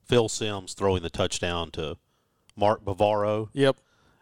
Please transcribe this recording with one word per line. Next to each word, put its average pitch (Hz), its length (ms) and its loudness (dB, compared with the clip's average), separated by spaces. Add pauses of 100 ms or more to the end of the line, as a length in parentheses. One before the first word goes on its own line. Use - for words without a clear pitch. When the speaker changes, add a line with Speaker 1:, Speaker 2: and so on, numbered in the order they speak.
Speaker 1:
Phil 120 240 2
Simms 101 460 -8
throwing 95 280 2
the 82 80 -6
touchdown 87 640 -4
to 76 240 -8 (600)
Mark 104 280 2
Bavaro. 104 680 0
Speaker 2:
Yep. 139 240 2 (460)